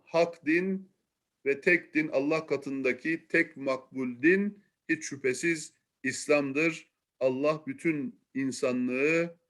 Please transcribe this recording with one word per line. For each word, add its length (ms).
hak 420
din 460
ve 140
tek 340
din, 140
Allah 380
katındaki 800
tek 280
makbul 680
din 420
hiç 160
şüphesiz 720
İslam'dır. 920
Allah 460
bütün 540
insanlığı 1040